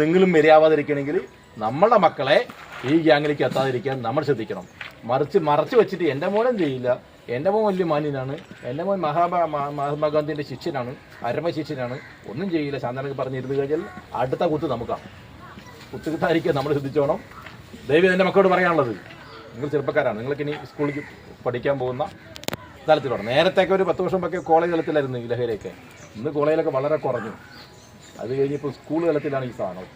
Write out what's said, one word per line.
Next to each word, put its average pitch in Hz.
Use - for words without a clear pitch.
നിങ്ങളും 180
ഇരയാവാതിരിക്കണമെങ്കിൽ 151
നമ്മളുടെ 170
മക്കളെ 147
ഈ -
ഗ്യാങ്ങിലേക്ക് 147
എത്താതിരിക്കാൻ 131
നമ്മൾ 135
ശ്രദ്ധിക്കണം. 107
മറിച്ച് 143
മറച്ച് 147
വെച്ചിട്ട് 180
എൻ്റെ 147
മോനും 240
ചെയ്യില്ല, 131
എൻ്റെ 151
മോൻ 220
വലിയ 185
മാന്യനാണ്, 143
എൻ്റെ 143
മോൻ 196
മഹാബ-, 170
മ-, 143
മഹാത്മാഗാന്ധിൻ്റെ 151
ശിഷ്യനാണ്, 131
അരമ 147
ശിഷ്യനാണ്, 131
ഒന്നും 156
ചെയ്യില്ല, 143
ശാന്തനക്ക് 135
പറഞ്ഞിരുന്ന് 131
കഴിഞ്ഞാൽ 147
അടുത്ത 156
കുത്ത് 151
നമുക്കാണ്. 113
കുത്ത് 131
കിട്ടാതിരിക്കാൻ 165
നമ്മൾ 143
ശ്രദ്ധിച്ചോണം. 143
ദയവ് 170
എൻ്റെ 185
മക്കളോട് 190
പറയാനുള്ളത്, 165
നിങ്ങൾ 135
ചെറുപ്പക്കാരാണ്, 135
നിങ്ങൾക്ക് 139
ഇനി 147
സ്കൂളിലേക്ക് 143
പഠിക്കാൻ 127
പോകുന്ന 127
തലത്തിലാണ്. 131
നേരത്തെയൊക്കെ 180
ഒരു 185
പത്ത് 165
വർഷം 180
മുമ്പൊക്കെ 175
കോളേജ് 170
തലത്തിലായിരുന്നു 143
ഈ 120
ലഹരിയൊക്കെ. 113
ഇന്ന് 139
കോളേജിലൊക്കെ 156
വളരെ 147
കുറഞ്ഞു. 120
അത് 110
കഴിഞ്ഞിപ്പോൾ 139
സ്കൂൾ 156
തലത്തിലാണ് 143
ഈ -
സാധനം. 92